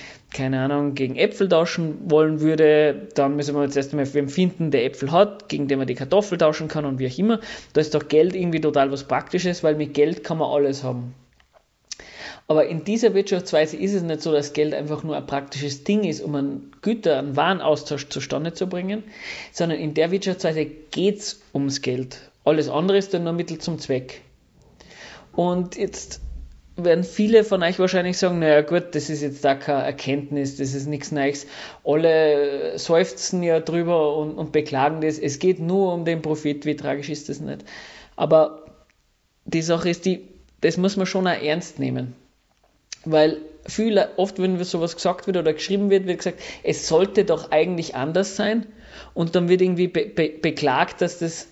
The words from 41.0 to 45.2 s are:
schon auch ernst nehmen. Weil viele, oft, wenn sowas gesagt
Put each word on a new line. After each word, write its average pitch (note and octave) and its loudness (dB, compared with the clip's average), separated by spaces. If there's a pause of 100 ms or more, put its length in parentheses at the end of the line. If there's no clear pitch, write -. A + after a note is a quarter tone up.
schon F#3 0
auch F3 0
ernst D#3 -4
nehmen. B2+ -4 (880)
Weil D#3 4 (280)
viele, G#3+ 2
oft, F#3+ 0
wenn F#3 0
sowas E3+ -4
gesagt F3+ -2